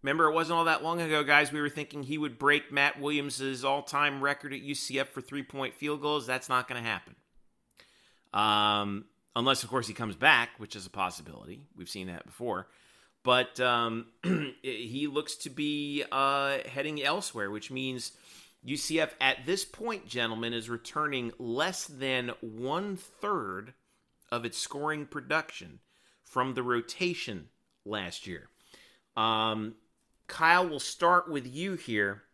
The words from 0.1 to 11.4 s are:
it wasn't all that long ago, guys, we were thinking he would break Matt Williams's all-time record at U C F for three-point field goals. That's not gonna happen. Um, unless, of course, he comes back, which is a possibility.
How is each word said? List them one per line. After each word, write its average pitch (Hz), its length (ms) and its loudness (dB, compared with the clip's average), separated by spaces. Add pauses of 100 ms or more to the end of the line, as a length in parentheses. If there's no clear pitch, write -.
it 156 40 2
wasn't 165 240 2
all 165 80 4
that 160 160 4
long 170 200 0
ago, 156 240 2
guys, 147 260 6
we 147 80 -2
were 147 80 2
thinking 143 360 -6
he 143 140 -4
would 135 220 -4
break 147 320 4
Matt 143 300 2
Williams's 135 640 -2
all-time 143 560 0
record 143 320 -2
at - 80 -8
U 139 140 -6
C 135 240 -4
F 135 100 -2
for - 100 -10
three-point 135 540 -6
field 147 280 -4
goals. 147 240 0
That's 127 220 -4
not 127 200 2
gonna 123 160 -6
happen. 107 320 -6 (1160)
Um, 104 720 4 (300)
unless, 127 280 2
of 113 60 -8
course, 120 180 -2
he 113 60 -8
comes 107 220 -6
back, 127 420 6
which 107 180 -12
is 95 100 -10
a 92 40 -14
possibility. 90 760 -6 (100)